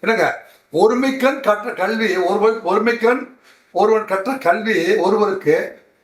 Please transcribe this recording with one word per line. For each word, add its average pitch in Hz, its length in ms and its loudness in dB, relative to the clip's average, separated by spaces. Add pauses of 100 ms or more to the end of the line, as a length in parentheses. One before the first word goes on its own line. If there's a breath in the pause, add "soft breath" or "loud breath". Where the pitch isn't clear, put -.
என்னங்க, - 460 -2 (260 soft breath)
"ஒருமைக்கண் 254 680 2
கற்ற 214 320 -2
கல்வி 202 440 -2
ஒருவன், 202 480 0
ஒருமைக்கண் 233 720 0 (340 soft breath)
ஒருவன் 214 320 2
கற்ற 196 280 -4
கல்வி 202 640 0
ஒருவருக்கு 196 840 0 (220)